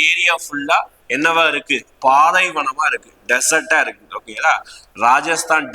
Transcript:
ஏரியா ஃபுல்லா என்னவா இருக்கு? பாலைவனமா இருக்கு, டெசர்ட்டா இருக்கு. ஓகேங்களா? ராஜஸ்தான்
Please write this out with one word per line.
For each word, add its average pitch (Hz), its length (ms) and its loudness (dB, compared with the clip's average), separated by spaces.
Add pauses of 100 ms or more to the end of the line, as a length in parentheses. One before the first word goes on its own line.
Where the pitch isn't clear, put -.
ஏரியா 175 240 0 (100)
ஃபுல்லா 147 340 -2 (380)
என்னவா 165 280 2 (100)
இருக்கு? 143 240 -4 (280)
பாலைவனமா 151 880 2
இருக்கு, 117 180 -8 (220)
டெசர்ட்டா 151 540 0
இருக்கு. - 200 -12 (120)
ஓகேங்களா? 117 360 -2 (520)
ராஜஸ்தான் 151 680 0